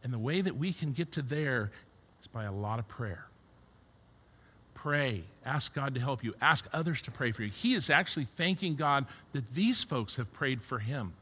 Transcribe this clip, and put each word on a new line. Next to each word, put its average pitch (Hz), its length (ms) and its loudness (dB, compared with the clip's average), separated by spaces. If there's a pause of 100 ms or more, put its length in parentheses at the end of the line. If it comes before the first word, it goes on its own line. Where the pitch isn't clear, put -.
And 127 80 -2
the 113 80 -2
way 151 200 0
that 185 160 0
we 175 160 0
can 151 200 -2
get 165 200 -2
to 151 100 -2
there 131 500 0 (480)
is - 80 -20
by 110 160 -8
a 101 80 -4
lot 104 260 -2
of 110 80 -4
prayer. 104 400 -8 (1500)
Pray. 135 520 0 (200)
Ask 139 300 -2
God 139 220 -2
to 123 40 0
help 127 220 0
you. 113 180 -2
Ask 147 320 6
others 160 300 0
to - 80 -10
pray 120 220 0
for 110 100 -4
you. 104 80 -2
He 247 240 2
is 156 160 0
actually 151 360 2
thanking 170 500 0
God 143 320 4 (240)
that 123 220 -4
these 220 280 4
folks 117 320 -2
have 117 180 -4
prayed 131 300 -2
for 123 160 -4
him. 113 440 -4